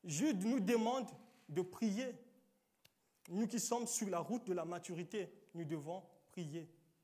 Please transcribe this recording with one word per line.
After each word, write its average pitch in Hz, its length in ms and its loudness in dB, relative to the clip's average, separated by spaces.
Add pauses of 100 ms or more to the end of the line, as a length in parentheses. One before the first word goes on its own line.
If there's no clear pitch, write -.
Jude 185 400 2
nous 240 160 4
demande 233 500 4 (380)
de 165 140 0
prier. 214 520 0 (1160)
Nous 208 180 2
qui 233 120 -2
sommes 233 280 0
sur 208 220 0
la 170 100 2
route 226 260 -2
de 180 80 0
la 170 120 0
maturité, 175 680 -4 (220)
nous 170 100 -4
devons 160 400 -4 (220)
prier. 160 440 -8 (340)